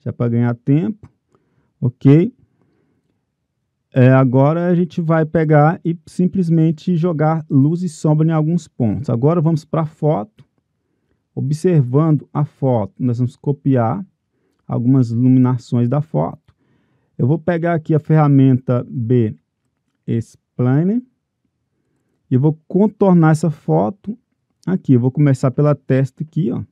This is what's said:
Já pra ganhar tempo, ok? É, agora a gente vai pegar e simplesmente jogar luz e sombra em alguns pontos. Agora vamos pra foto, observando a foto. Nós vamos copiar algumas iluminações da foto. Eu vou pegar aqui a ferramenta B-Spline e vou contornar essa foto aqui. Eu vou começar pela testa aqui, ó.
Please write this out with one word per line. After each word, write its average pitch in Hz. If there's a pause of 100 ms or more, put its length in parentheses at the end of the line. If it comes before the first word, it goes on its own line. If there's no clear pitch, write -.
Já 117
pra 120
ganhar 120
tempo, 175 (680)
ok? 143 (1600)
É, 127
agora 135
a 180
gente 175
vai 160
pegar 156
e -
simplesmente 170
jogar 156
luz 151
e 180
sombra 156
em -
alguns 160
pontos. 110
Agora 139
vamos 156
pra 156
foto, 160 (920)
observando 147
a 147
foto. 123
Nós 123
vamos 123
copiar 143 (640)
algumas 123
iluminações 127
da 135
foto. - (720)
Eu 117
vou 151
pegar 170
aqui 160
a 147
ferramenta 135
B-Spline 123 (1200)
e 131
vou 151
contornar 180
essa 156
foto 190 (460)
aqui. 180
Eu 123
vou 127
começar 139
pela 147
testa -
aqui, 160
ó. -